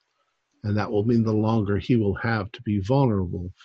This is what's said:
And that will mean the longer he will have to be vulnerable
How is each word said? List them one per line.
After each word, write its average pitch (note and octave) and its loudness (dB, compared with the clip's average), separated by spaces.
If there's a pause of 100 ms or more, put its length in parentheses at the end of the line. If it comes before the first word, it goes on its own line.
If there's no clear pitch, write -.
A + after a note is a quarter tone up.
(640)
And G#2 -2
that G#2+ -2
will G#2 0
mean A#2 2
the A2 0
longer G#2+ 2
he A#2+ 0
will G2+ 2
have A2 -4
to - -16
be G#2 -2
vulnerable F#2+ 0 (120)